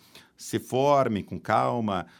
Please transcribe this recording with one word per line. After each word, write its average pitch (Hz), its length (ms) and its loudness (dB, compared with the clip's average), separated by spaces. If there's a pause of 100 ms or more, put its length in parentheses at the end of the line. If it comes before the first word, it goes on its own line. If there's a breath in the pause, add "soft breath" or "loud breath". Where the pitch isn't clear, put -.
(360 loud breath)
se - 240 -6
formem 131 640 2
com 90 160 -10
calma, 113 680 0 (120 loud breath)